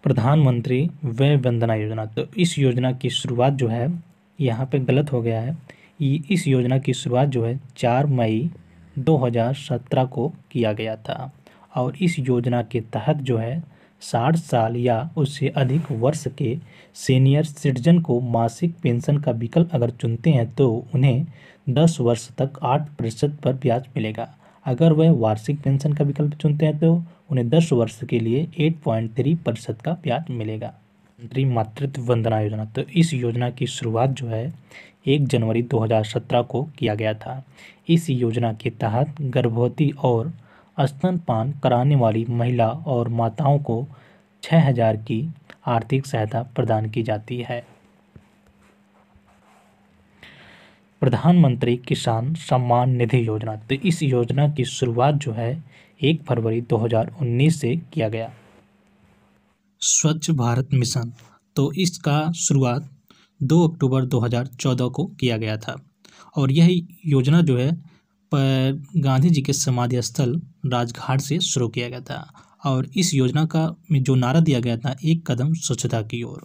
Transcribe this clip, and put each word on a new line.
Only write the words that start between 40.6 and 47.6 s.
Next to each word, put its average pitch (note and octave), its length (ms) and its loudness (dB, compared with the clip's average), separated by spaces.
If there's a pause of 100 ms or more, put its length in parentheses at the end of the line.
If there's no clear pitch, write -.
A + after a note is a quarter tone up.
स्तनपान C#3 720 -2 (120)
कराने C3 320 4
वाली A2+ 340 2
महिला A#2+ 380 0
और A#2+ 420 -2
माताओं A#2 500 0
को A#2+ 280 -4 (560)
छः D#3 240 4
हज़ार A2+ 300 2
की A2+ 320 -4 (360)
आर्थिक B2+ 400 0
सहायता A#2 380 -4
प्रदान A2 460 -2
की A2+ 140 -4
जाती A#2 460 -6
है। A#2+ 160 -8 (3250)